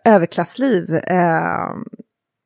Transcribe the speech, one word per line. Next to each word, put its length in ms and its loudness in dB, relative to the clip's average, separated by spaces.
överklassliv. 880 2
Eh, 760 0